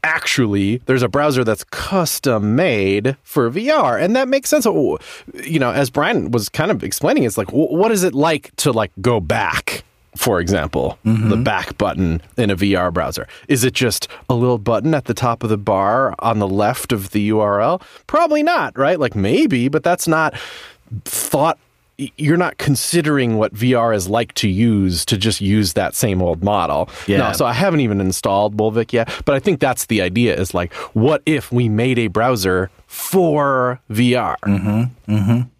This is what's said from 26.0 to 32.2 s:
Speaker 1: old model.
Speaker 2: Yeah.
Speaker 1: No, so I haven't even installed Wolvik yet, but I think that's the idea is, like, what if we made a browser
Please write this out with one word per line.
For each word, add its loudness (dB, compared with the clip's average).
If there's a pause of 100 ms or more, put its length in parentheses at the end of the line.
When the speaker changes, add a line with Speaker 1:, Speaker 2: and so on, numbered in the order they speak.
Speaker 1:
old 0
model. 0 (180)
Speaker 2:
Yeah. 2
Speaker 1:
No, 0
so 0
I -2
haven't 0
even 0
installed 0
Wolvik 0
yet, 0 (140)
but 0
I 0
think 0
that's -2
the 0
idea 0
is, -4
like, -2 (200)
what 2
if -2
we 2
made 0
a 0
browser 0 (180)